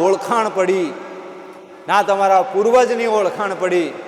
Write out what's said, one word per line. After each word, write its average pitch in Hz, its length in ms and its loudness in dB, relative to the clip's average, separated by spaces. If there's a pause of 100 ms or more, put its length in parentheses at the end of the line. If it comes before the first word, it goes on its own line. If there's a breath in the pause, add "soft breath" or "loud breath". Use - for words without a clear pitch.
ઓળખાણ 196 460 0
પડી, 185 380 0 (1000)
ના 196 160 2
તમારા 196 400 4 (100)
પૂર્વજની 233 680 2
ઓળખાણ 190 380 -2
પડી 180 340 0 (180)